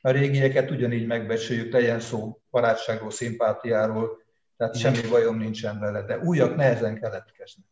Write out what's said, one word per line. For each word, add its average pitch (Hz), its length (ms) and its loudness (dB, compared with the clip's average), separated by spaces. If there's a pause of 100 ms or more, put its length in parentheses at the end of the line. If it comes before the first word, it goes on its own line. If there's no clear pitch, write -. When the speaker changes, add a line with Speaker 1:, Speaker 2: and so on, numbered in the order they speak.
Speaker 1:
A 131 100 2
régieket 135 600 2
ugyanígy 120 340 -2
megbecsüljük, 113 640 -4
legyen 117 280 2
szó 110 500 -8
barátságról, 113 600 0
szimpátiáról, 113 1080 -2 (360)
tehát 113 160 -2
Speaker 2:
Mhm. 117 80 -4
Speaker 1:
semmi 117 280 2
bajom 113 280 4
nincsen 107 420 -6
vele, 104 220 -4
de 113 180 -4
újak 160 360 2
nehezen 113 440 2
keletkeznek. - 720 -12